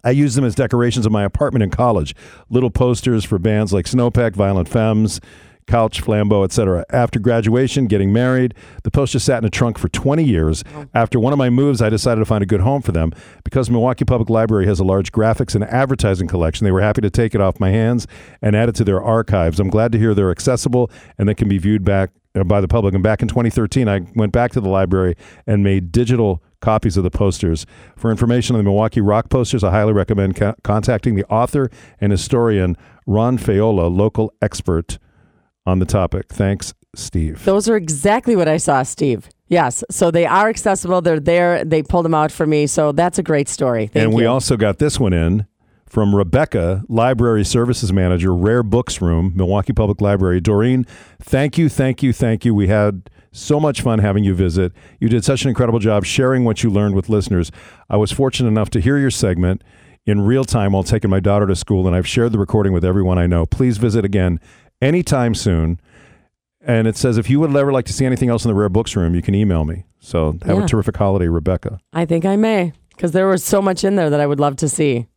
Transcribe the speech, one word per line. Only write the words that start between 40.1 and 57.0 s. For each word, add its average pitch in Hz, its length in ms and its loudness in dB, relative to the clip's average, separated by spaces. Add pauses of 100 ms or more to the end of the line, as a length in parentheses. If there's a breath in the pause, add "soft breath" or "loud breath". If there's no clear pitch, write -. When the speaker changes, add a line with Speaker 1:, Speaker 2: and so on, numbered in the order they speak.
Speaker 2:
they 170 160 2
are 190 220 2
accessible. 185 520 -2
They're 160 180 0
there. 175 460 0
They 156 160 0
pulled 165 240 0
them 165 80 0
out 151 180 0
for - 140 -4
me. 147 220 0
So 151 240 0
that's 170 260 0
a 185 60 -4
great 147 260 0
story. 117 380 -2
Thank 110 180 0
Speaker 1:
And 110 80 2
we 117 100 2
Speaker 2:
you. 113 60 2
Speaker 1:
also 127 260 0
got 104 220 0
this 147 220 -2
one 101 140 2
in 87 340 0 (400)
from 101 280 0
Rebecca, 95 720 0
Library 117 560 2
Services 117 480 -2
Manager, 90 440 2
Rare 107 260 2
Books 110 400 -2
Room, 85 340 0
Milwaukee 95 380 -2
Public 104 260 0
Library. 95 420 0
"Doreen, 113 440 0 (340 loud breath)
thank 139 380 -2
you, 160 120 2
thank 131 340 -2
you, 127 100 2
thank 113 320 -2
you. 117 80 2
We 101 140 2
had 104 420 -2 (240 soft breath)
so 147 280 -2
much 151 200 -2
fun 113 180 0
having 104 260 0
you 98 80 2
visit. 90 400 0 (260 soft breath)
You 110 80 -2
did 113 160 0
such 135 200 0
an 139 60 0
incredible 117 300 0
job 104 260 0
sharing 131 380 0
what 113 200 -2
you 117 60 2
learned 101 260 0
with 95 120 -2